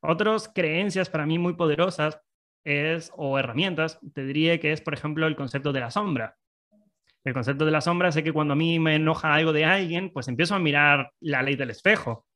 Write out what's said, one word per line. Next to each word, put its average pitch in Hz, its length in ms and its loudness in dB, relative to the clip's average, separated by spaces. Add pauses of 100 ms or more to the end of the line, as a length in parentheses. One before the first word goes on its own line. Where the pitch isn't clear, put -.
Otras 208 520 0
creencias 180 540 0
para 151 160 -2
mí 160 140 0
muy 175 160 0
poderosas 160 680 0 (440)
es, 156 520 -2
o 135 220 -2
herramientas, 156 600 -2 (140)
te 135 140 -8
diría 160 340 2
que 151 120 0
es, 156 100 -4
por 151 100 -6
ejemplo, 151 340 -2
el 151 100 0
concepto 139 360 -4
de 135 80 -2
la 120 100 -8
sombra. 160 460 -4 (880)
El 131 80 -2
concepto 135 320 -2
de 156 60 2
la 156 100 2
sombra, 175 320 0
sé 151 100 0
que 156 100 -2
cuando 151 200 0
a 139 40 2
mí 165 220 2
me 160 180 2
enoja 156 360 2
algo 156 220 4
de 151 100 2
alguien, 180 480 0
pues 135 160 -8
empiezo 135 260 0
a 196 40 0
mirar 143 600 4
la 143 240 -2
ley 139 140 0
del 131 140 -4
espejo. 156 640 -2